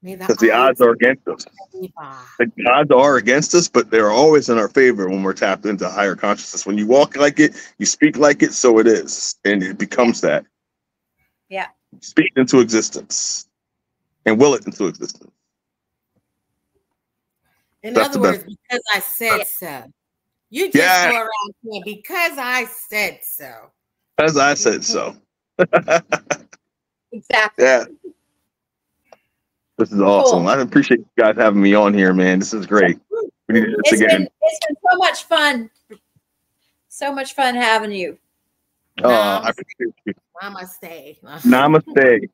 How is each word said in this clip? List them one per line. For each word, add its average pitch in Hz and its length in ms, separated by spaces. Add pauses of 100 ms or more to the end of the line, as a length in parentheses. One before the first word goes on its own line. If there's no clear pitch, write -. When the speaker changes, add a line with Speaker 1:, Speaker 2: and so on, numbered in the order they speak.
Speaker 1:
May 185 140
the 185 120
Speaker 2:
'Cause 107 100
the - 160
odds 127 280
Speaker 1:
odds 127 60
Speaker 2:
are 117 60
against 120 360
us. - 160 (280)
Speaker 1:
be - 140
in 185 60
favor. 131 640
Speaker 2:
The 107 140
odds 147 220
are 135 240
against 123 380
us, 175 140
but - 220
they're 110 200
always 139 380
in 120 100
our 101 100
favor 120 400
when 95 140
we're 95 120
tapped 98 320
into 98 220
higher 95 280
consciousness. - 480
When 101 140
you 104 80
walk 135 300
like 143 240
it, 151 140 (240)
you 101 80
speak 151 300
like 143 260
it, - 120
so 120 240
it 110 80
is. 92 580
And 101 180
it 92 140
becomes 117 460
that. 78 240 (1000)
Speaker 3:
Yeah. 190 200 (320)
Speaker 2:
Speak - 360
it 131 40
into 131 200
existence - 880 (760)
and 110 140
will 139 160
it 107 120
into 98 200
existence. - 460 (2500)
Speaker 1:
In 233 120
Speaker 2:
That's - 160
Speaker 1:
other - 80
Speaker 2:
the - 140
best. - 140
Speaker 1:
words, 208 100 (120)
because 240 140 (120)
I 196 60
said 214 460
so. 143 380 (680)
You 320 160
just - 100
Speaker 2:
Yeah. 180 340
Speaker 1:
go 233 80
around 214 360 (100)
saying, 214 200
"Because 311 540
I 247 280
said 208 580
so." 120 460 (480)
Speaker 2:
As 156 180
I 143 180
said 107 300
so. - 320 (420)
<laughs> 180 80 (1400)
Speaker 3:
Exactly. 214 540
Speaker 2:
Yeah. 127 200 (1900)
This 110 140
is 101 80
awesome. 95 400
Speaker 3:
Cool. 87 80
Speaker 2:
I 131 120
appreciate 131 400
you 107 60 (100)
guys 107 200
having 107 260
me 98 100
on 104 220
here, 95 180
man. 92 280
This 101 120
is 104 140
great. 98 320 (500)
We - 60
need 113 60
to 110 100
do 220 120
this 302 100
Speaker 3:
It's - 100
Speaker 2:
again. 330 160
Speaker 3:
been, - 100 (140)
it's 640 240
been 302 100 (140)
so 359 80
much 349 260
fun. 285 460 (1160)
So 277 260
much 269 200
fun 254 200
having 220 380
you. 180 260 (840)
Speaker 2:
Oh, 120 60
I 104 320
Speaker 1:
Namaste. 113 100
Speaker 2:
appreciate - 440 (100)
you. 101 100 (280)
Speaker 1:
Namaste. 180 800 (240)
Speaker 2:
Namaste. 139 760 (140)